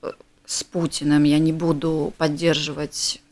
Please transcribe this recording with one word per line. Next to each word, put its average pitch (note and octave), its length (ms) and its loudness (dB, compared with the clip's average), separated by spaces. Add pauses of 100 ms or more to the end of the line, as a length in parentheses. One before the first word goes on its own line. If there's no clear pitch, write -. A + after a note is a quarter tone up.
э, - 80 -8 (340)
с - 200 -6
Путиным, D3 580 0
я D3 160 4
не D#3+ 140 4
буду D#3+ 640 -2
поддерживать D3+ 1000 -2 (120)